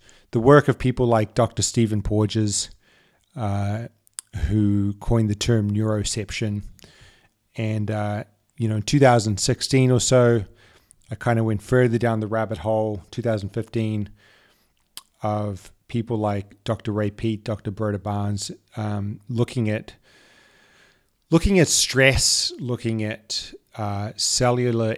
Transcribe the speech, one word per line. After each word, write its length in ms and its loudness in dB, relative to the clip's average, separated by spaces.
the 80 0
work 280 8
of 120 2
people 260 0
like 300 2
Doctor 260 0
Stephen 400 0
Porges, 680 0
uh, 500 -4
who 480 2
coined 340 0
the 60 -2
term 360 2
neuroception. 920 -4
And, 360 -4
uh, 320 -4
you 100 -2
know, 100 -2
in 40 -2
two 180 2
thousand 400 4
sixteen 520 2
or 80 4
so, 440 4
I 40 -10
kinda 280 0
went 180 -2
further 380 2
down 200 0
the 80 -4
rabbit 300 -4
hole, 540 -2
two 100 -8
thousand 280 -2
fifteen, 600 -4
of 500 -6
people 300 -4
like 460 -4
Doctor 280 -6
Ray 200 -2
Peat, 320 -4
Doctor 280 -8
Broda 300 -4
Barnes, 500 -4
um, 540 -6
looking 400 -2
at, 240 -6
looking 300 4
at 80 6
stress, 920 2
looking 440 -4
at, 500 -10
uh, 400 -6
cellular 800 0